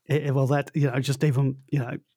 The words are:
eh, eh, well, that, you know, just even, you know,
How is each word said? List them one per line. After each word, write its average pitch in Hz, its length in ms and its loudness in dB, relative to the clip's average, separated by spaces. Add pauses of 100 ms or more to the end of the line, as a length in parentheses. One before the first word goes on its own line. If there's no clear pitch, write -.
eh, 151 160 2
eh, 143 60 -2
well, 135 160 2
that, 139 280 0
you 143 160 2
know, 127 80 -2
just 135 260 -2
even, 135 340 2 (120)
you - 80 0
know, 127 200 -6 (180)